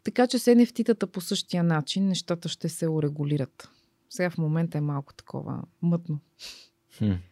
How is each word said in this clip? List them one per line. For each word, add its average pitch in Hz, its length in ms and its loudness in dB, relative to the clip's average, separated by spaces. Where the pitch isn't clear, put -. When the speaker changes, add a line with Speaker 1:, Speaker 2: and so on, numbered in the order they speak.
Speaker 1:
Така 247 220 2
че 247 120 0
с - 80 -6
Ен 240 140 8
Еф 240 120 4
Ти-тата 220 340 0
по 185 140 -6
същия 175 440 -2
начин 170 440 0
нещата 170 400 -4
ще - 200 -6
се 165 200 -2
урегулират. 147 800 -2
Сега 180 200 -2
в 170 80 -8
момента 165 400 0
е - 20 -2
малко 143 340 -4
такова - 480 -10
мътно. 170 360 0
Speaker 2:
Хм, 104 140 2